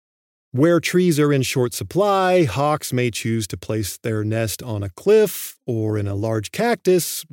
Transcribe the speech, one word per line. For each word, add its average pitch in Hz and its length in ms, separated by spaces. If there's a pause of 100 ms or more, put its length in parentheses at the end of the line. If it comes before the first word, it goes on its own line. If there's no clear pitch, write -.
(500)
Where 160 300
trees 175 400
are 147 120
in 135 100
short 120 320
supply, 185 680
hawks 139 480
may 123 180
choose 113 380
to - 80
place 110 400
their 110 280
nest 110 380
on 107 200
a 98 80
cliff - 720
or 110 320
in 101 100
a 101 80
large 110 380
cactus 190 800